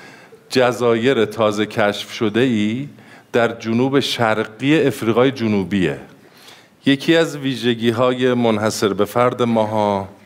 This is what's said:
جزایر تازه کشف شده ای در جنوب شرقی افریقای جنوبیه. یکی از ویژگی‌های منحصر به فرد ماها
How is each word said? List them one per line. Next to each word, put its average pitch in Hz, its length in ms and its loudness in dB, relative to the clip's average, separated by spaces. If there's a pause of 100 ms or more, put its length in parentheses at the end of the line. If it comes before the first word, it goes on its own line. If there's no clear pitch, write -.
(500)
جزایر 120 760 2
تازه 107 400 0
کشف 104 460 -2
شده 110 280 -2
ای 120 500 -2 (440)
در 117 260 0
جنوب 127 400 0
شرقی 117 840 0
افریقای 123 500 2
جنوبیه. 98 680 -2 (840)
یکی 139 300 2
از 151 220 2
ویژگی‌های 123 960 0
منحصر 110 600 0
به 98 120 0
فرد 123 380 0
ماها 107 680 0 (160)